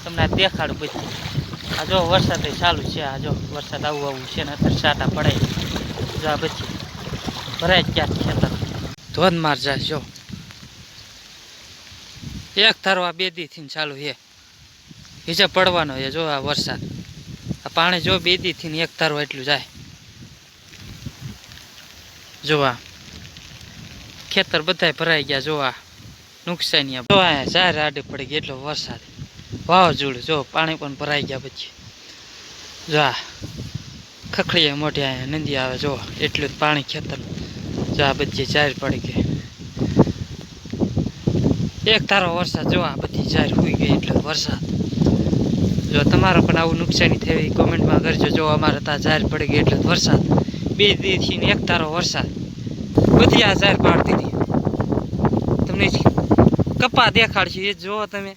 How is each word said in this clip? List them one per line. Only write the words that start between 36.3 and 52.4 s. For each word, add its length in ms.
જ 100
પાણી 240
ખેતર. 360
જો 80
આ 100
બધી 320
જાર 340
પડી 260
ગઈ. 160
એક 220
ધારો 280
વરસાદ 360
જો 100
આ 140
બધી 380
જાર 220
હુઈ 240
ગઈ 160
એટલે 180
વરસાદ. 340
જો 180
તમારો 320
પણ 160
આવું 200
નુકસાની 400
થઈ 160
હોય, 220
કોમેન્ટમાં 440
કરજો. 360
જો 120
અમારે 320
તો 100
આ 160
જાર 240
પડી 160
ગઈ 180
એટલે 140
વરસાદ. 320
બે 100
દીથી 360
ને 80
એક 220
ધારો 240
વરસાદ. 360